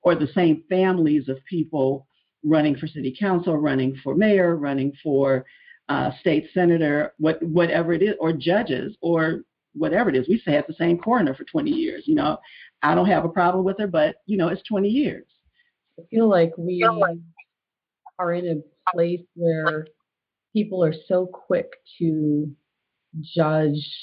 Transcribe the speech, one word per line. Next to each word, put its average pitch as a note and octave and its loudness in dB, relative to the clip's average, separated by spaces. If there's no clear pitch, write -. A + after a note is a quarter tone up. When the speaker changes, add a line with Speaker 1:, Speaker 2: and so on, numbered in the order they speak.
Speaker 1:
or F3 4
the D3 -2
same E3 2
families E3+ 2
of C3+ -6
people C#3+ -2
running D3+ 2
for D#3 -10
city C3 -8
council, F3+ 0
running C3+ 0
for - -4
mayor, F#3 4
running C#3 -4
for, C3+ 0
uh, C3+ -2
state D3+ 0
senator, E3 2
what, D#3 0
whatever E3+ 0
it D#3+ 0
is, G#3 0
or D#3+ 0
judges, D#3+ -2
or E3 0
whatever D#3+ 0
it C3 0
is. C3 0
We A3+ 0
sat D3+ 2
at C#3+ 0
the D#3+ -12
same E3+ 0
coroner G#3 0
for - -14
twenty D4 -2
years. - -4
You D#4 2
know, D3 0
I D3+ 2
don't F3+ 4
have E3 2
a E3+ -2
problem F3+ 0
with G3 -2
her, G#3+ -2
but, E3 0
you G#3 -2
know, G#3+ 0
it's G3+ -4
twenty G3+ -2
years. B3 -2
Speaker 2:
I E3 -20
feel A3+ 4
like E3+ 4
we F3 -2
are F3 -2
in F3 -4
a D#3+ -4
place F3 0
where D#3+ -2
people F#3 0
are D3+ 0
so F#3 0
quick - -4
to D3+ 0
judge D#3 0